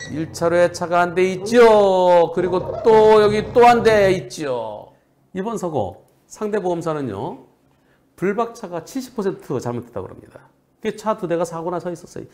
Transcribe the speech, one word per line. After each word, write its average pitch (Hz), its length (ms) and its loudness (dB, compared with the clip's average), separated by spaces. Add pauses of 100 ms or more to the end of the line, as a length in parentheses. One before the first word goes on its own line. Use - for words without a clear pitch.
(120)
일 151 220 -8
차로에 170 380 0
차가 175 300 -2
한 175 140 -2
대 185 80 0 (100)
있죠. 190 1000 4
그리고 180 480 -4
또 220 380 6
여기 208 320 0
또 240 120 6
한 240 180 6
대 208 300 4
있죠. 123 800 -8 (400)
이번 196 240 -6
사고 147 480 -6 (220)
상대 214 320 -6
보험사는요, 160 880 -6 (680)
불박차가 190 680 -6
칠십 - 300 -12
퍼센트 175 440 -6
잘못했다고 113 480 -10
그럽니다. - 420 -20 (320)
그게 214 140 -6
차 214 220 -6
두 180 100 -8
대가 170 180 -4
사고나 170 340 -8
서 175 120 -10
있었어요. - 420 -16